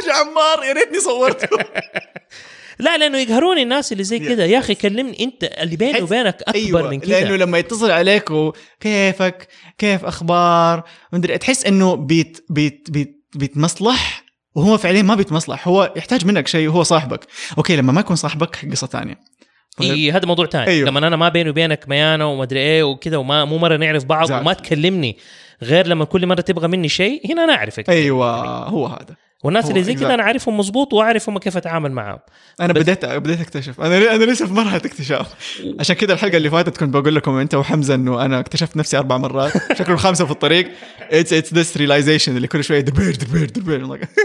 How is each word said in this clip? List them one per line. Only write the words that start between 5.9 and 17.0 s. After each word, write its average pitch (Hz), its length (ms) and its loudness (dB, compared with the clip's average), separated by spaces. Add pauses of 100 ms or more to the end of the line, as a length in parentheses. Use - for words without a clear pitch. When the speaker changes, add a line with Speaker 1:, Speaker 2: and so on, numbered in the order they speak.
Speaker 1:
حس-، 226 80 0
Speaker 2:
وبينك 196 400 -2
أكبر 214 120 -4
Speaker 1:
أيوة، 175 360 0
Speaker 2:
من 139 100 -6
كده. 185 200 0
Speaker 1:
لأنه 196 160 0
لما 175 220 2
يتصل 220 320 0
عليك 185 400 2
و 156 220 0 (280)
"كيفك؟ 190 680 0 (300)
كيف 202 260 0
أخبار؟" 170 800 2 (280)
مدري، 175 260 0
تحس - 280 -2
إنه 190 280 4
بيت-، 156 560 -2
بيت-، 147 400 -2
بيت-، 143 340 -6 (120)
بيتمصلح، 165 880 -2 (300)
وهو 208 240 4
فعليًا 196 240 2
ما 202 120 4
بيتمصلح، 160 540 -2
هو 185 280 4
يحتاج 175 300 -2
منك 185 220 2
شيء 160 200 0
وهو 165 140 2
صاحبك. 139 440 0 (320)